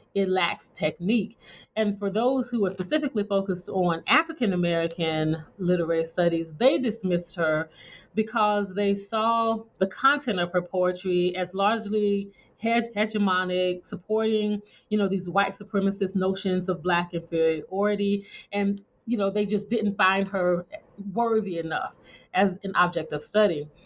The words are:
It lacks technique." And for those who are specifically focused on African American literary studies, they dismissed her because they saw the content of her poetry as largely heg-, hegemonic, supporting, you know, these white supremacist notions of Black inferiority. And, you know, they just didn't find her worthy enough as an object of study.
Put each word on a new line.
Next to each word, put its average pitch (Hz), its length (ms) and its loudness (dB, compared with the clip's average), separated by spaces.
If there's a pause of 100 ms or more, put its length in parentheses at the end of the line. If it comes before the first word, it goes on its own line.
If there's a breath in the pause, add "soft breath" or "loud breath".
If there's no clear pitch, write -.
(140 soft breath)
It 196 160 0
lacks 185 440 -2
technique." 180 640 0 (380 loud breath)
And 208 240 0
for 202 100 -2
those 247 400 0
who 220 160 0
are 185 40 0
specifically 226 540 -2
focused 196 460 -2
on 175 380 0
African 254 460 2
American 165 920 0 (140)
literary 165 480 0
studies, 165 520 0
they 285 220 4
dismissed 185 560 -2
her 156 340 0 (460 loud breath)
because 208 580 0
they 202 220 2
saw 226 640 0 (180)
the 190 100 2
content 254 520 0
of 175 120 -2
her 180 100 2
poetry 180 760 0
as 180 180 -4
largely 202 800 0 (260 loud breath)
heg-, 233 360 0
hegemonic, 185 920 0
supporting, 214 760 0 (280 soft breath)
you 214 80 2
know, 202 100 2
these 180 220 -2
white 196 220 2
supremacist 196 640 -2
notions 185 520 0
of 170 160 -2
Black 175 300 0
inferiority. 190 1120 0 (260 loud breath)
And, 202 300 0 (240)
you 226 120 0
know, 196 120 2
they 208 160 0
just 196 240 -2
didn't 202 260 0
find 196 320 2
her 180 380 0 (480)
worthy 214 460 0
enough 160 360 -6 (380 loud breath)
as 185 300 2
an 190 120 -6
object 175 380 0
of 151 80 -4
study. 165 480 0 (160 soft breath)